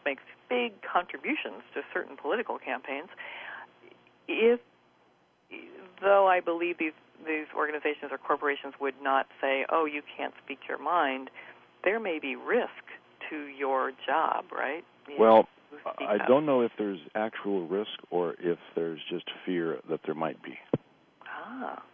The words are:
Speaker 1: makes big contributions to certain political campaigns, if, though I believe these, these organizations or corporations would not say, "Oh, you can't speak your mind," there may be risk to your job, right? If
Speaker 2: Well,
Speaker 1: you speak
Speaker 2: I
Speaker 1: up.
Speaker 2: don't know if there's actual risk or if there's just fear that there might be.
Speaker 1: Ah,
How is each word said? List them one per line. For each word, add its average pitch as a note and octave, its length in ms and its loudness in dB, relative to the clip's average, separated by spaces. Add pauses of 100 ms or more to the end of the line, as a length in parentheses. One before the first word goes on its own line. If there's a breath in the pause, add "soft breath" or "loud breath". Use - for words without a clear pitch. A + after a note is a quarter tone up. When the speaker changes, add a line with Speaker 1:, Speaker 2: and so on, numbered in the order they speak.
Speaker 1:
makes C#3 160 -4 (280)
big A#3+ 320 -2
contributions F3+ 840 -4 (100)
to C#3 80 -6 (120)
certain F3+ 220 -6
political D3 440 -4
campaigns, C3+ 500 -8 (1160 loud breath)
if, A3+ 320 4 (1400)
though G3 260 8
I F3+ 120 6
believe E3+ 380 -2
these, D#3+ 160 -2 (320)
these D#3 300 -4
organizations D3+ 560 -2
or C3+ 60 -4
corporations C#3+ 600 -2
would C3+ 220 -2
not C3+ 240 4 (160)
say, C3+ 280 2
"Oh, D#3+ 160 4
you D3 160 -4 (140)
can't C3+ 180 -6 (120)
speak C3+ 220 -12
your C#3 100 -6
mind," C#3 520 0 (540 loud breath)
there G#3+ 160 2
may F3 200 -4
be C3+ 160 -6
risk D#3 340 0 (600)
to D3 180 -8
your C3+ 440 0 (140)
job, D3 460 2
right? C3+ 320 -4 (240)
If C#3+ 120 -2
Speaker 2:
Well, A2 280 10 (240)
Speaker 1:
you - 80 -16 (160)
speak - 120 -6
Speaker 2:
I G#2 80 2
Speaker 1:
up. - 120 2
Speaker 2:
don't C#3+ 180 6
know C3+ 160 4
if A#2 160 2
there's G2+ 220 -2 (160)
actual G2+ 520 -2
risk G2 240 -2 (200)
or E2+ 280 0
if F2 180 0 (180)
there's E2 240 -2 (100)
just F2 160 -6 (200)
fear E2 340 0 (100)
that D#2+ 160 -2
there D#2 100 -2
might D2+ 280 -4
be. C2 140 -12 (680)
Speaker 1:
Ah, A#3+ 540 -10 (120)